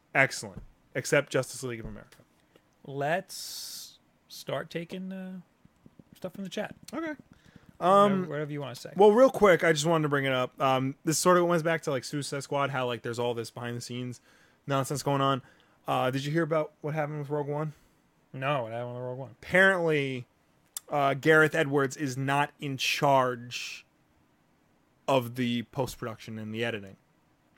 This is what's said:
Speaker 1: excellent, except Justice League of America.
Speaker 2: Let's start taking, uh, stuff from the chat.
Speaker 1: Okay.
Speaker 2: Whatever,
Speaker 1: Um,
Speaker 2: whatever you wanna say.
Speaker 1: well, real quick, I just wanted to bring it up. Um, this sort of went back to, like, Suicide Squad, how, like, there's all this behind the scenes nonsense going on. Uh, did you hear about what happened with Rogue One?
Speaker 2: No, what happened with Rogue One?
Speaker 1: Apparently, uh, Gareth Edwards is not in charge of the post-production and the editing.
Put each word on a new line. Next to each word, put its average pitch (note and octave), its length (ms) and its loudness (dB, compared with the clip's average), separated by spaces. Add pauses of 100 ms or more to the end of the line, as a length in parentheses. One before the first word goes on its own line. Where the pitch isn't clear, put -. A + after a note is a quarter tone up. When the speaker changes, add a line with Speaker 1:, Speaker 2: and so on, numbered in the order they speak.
(120)
Speaker 1:
excellent, A#2+ 500 0 (300)
except C#3+ 380 0
Justice - 320 -4
League A#2+ 160 -8
of A2 80 -12
America. G#2+ 300 -18 (680)
Speaker 2:
Let's - 1160 -8 (260)
start - 440 -10
taking, F#3 420 -10
uh, F#3 220 -12 (840)
stuff F3+ 180 -10
from G3 80 -12
the F#3 80 -12
chat. - 240 -8 (180)
Speaker 1:
Okay. C#4 140 -6
Speaker 2:
Whatever, D4+ 120 -8 (600)
Speaker 1:
Um, F#3+ 480 4
Speaker 2:
whatever D3 220 -6
you D3 100 -8
wanna B2+ 140 -10
say. - 220 -14
Speaker 1:
well, G#3 160 10
real B3+ 180 8
quick, F#3 320 6
I E3+ 100 6
just D3+ 140 -2
wanted E3 160 4
to D3+ 60 0
bring C#3 160 0
it C3+ 80 0
up. B2+ 280 -2
Um, C3 440 2
this D#3 120 0
sort F3+ 220 6
of F3 80 4
went E3+ 160 2
back E3 200 0
to, D#3 100 -4
like, C3 100 -2
Suicide C#3+ 400 -6
Squad, C#3 280 -2
how, C3 160 -2
like, A#2+ 160 -4
there's A#2+ 180 -4
all A#2+ 140 0
this A2+ 180 -8
behind A#2+ 240 -8
the A#2+ 40 -10
scenes B2 400 -10 (460)
nonsense C#3 380 -2
going C#3 160 0
on. C3+ 220 2 (440)
Uh, C3 240 0
did C3+ 120 -2
you C#3+ 80 -6
hear E3 120 0
about D#3 300 -2 (100)
what D3 100 -4
happened D3+ 260 -4
with C#3+ 120 -10
Rogue D3 160 -4
One? D3 260 -4 (600)
Speaker 2:
No, C3+ 300 -2
what A2 80 -10
happened B2 220 -8
with B2 100 -10
Rogue B2+ 140 -8
One? B2+ 120 -12 (100)
Speaker 1:
Apparently, D#3+ 840 2 (640)
uh, C#3 240 2
Gareth D#3 400 6
Edwards C#3 420 0
is C#3 200 -6
not C#3 340 0 (100)
in C#3 160 -6
charge B2+ 1080 0 (1200)
of B2 300 0
the A#2+ 280 -2
post-production A#2 720 -8
and A2 160 -10
the A2+ 100 -4
editing. G2+ 320 -8 (600)